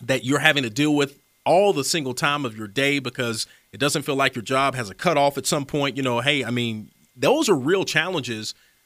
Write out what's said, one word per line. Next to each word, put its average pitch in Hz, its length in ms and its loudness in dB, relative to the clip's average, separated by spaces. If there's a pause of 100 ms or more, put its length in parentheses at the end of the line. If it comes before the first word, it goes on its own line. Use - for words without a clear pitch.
that 123 240 -2
you're 143 140 0
having 143 240 4
to 117 60 -4
deal 147 260 0
with 139 240 -2 (260)
all 185 280 4
the 143 100 -2
single 131 320 -2
time 147 280 0
of 110 140 -6
your 107 100 -10
day 139 300 0
because 120 480 -4 (260)
it 104 80 -18
doesn't 143 220 0
feel 139 140 -4
like 135 200 2
your 120 60 -4
job 131 320 0
has 120 160 -6
a 92 60 -14
cutoff 143 420 2
at - 80 -6
some 147 200 0
point. 139 300 -2
You 135 60 -2
know, 120 200 0
hey, 139 220 2
I 110 60 -4
mean, 117 400 -4 (260)
those 226 340 2
are 185 60 4
real 170 300 0
challenges 151 680 -4 (300)